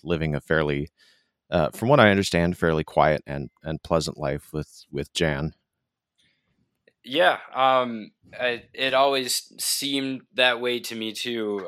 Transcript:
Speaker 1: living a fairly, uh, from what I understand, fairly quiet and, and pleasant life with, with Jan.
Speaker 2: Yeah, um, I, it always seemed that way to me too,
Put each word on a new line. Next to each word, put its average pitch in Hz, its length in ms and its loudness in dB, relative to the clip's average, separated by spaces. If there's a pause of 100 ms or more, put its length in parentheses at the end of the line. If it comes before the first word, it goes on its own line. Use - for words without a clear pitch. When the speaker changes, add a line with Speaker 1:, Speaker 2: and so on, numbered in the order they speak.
Speaker 1:
living 78 300 -2
a 71 60 -4
fairly, 76 500 -2 (600)
uh, 82 200 0
from - 180 -4
what 139 120 6
I 107 100 8
understand, 90 460 2
fairly 80 280 2
quiet 76 420 2
and, 69 240 -8 (120)
and 78 200 -8
pleasant 80 360 -2
life 71 340 -6
with, - 380 -10
with 71 220 -8
Jan. 78 420 -2 (1500)
Speaker 2:
Yeah, 143 360 2 (160)
um, 127 560 2 (280)
I, 120 260 -4 (100)
it 131 180 -2
always 135 640 0
seemed 135 640 -4 (120)
that 127 260 2
way 123 200 -2
to 113 140 -12
me 110 180 -8
too, 107 560 -4